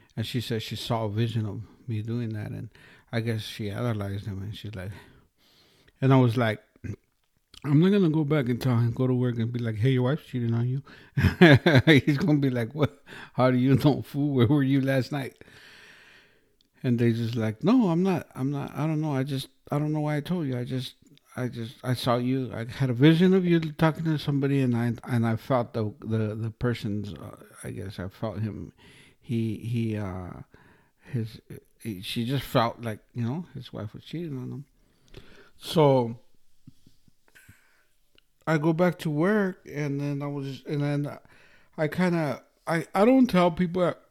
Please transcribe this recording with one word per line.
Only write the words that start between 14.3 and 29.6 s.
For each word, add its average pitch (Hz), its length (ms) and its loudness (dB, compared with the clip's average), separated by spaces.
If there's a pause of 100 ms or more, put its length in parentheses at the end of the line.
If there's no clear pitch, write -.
Where 120 120 6
were 147 160 4
you 135 180 2
last 135 320 0
night?" 135 240 -8 (1500)
And 120 160 0
they 120 140 4
just 113 220 -2
like, 110 300 -4
"No, 226 240 4
I'm 165 140 2
not, 185 320 -2
I'm 131 180 -4
not, 139 240 -6
I 139 100 -2
don't 156 140 -2
know. 156 120 -2
I 135 120 -2
just, 135 240 -6 (240)
I 143 60 0
don't 151 140 -2
know 151 80 -2
why 151 160 -2
I 147 40 -2
told 170 260 -4
you. 127 120 -4
I 123 60 -6
just, 131 300 -6 (420)
I 123 120 -4
just, 117 340 -10
I 127 120 -2
saw 120 220 0
you. 123 380 -2
I 113 120 -8
had 127 240 -2
a 120 40 -2
vision 160 400 6
of 190 100 4
you 170 160 4
talking 160 440 0
to 160 140 0
somebody, 139 420 0
and 123 160 2
I, 120 160 0 (120)
and 117 220 0
I 113 100 0
felt 120 360 -2
the, 107 280 -4
the, 110 340 -2
the 113 160 -6
person's, 107 640 -4
uh, - 220 -16 (280)
I - 60 -10
guess - 280 -12
I 90 100 -8
felt 101 300 -8
him. 101 340 -8 (480)
He, 113 360 -4
he, 113 400 -4